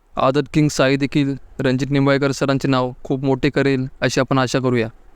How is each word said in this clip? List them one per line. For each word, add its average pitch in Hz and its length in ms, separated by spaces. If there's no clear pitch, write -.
आदत 135 360
किंग 151 160
साई 139 280
देखील 139 380
रणजित 131 300
निंबाळकर 139 420
सरांचे 139 360
नाव 127 220
खूप 139 200
मोठे 135 260
करेल 135 360
अशी 131 200
आपण 135 180
आशा 131 200
करूया. 123 300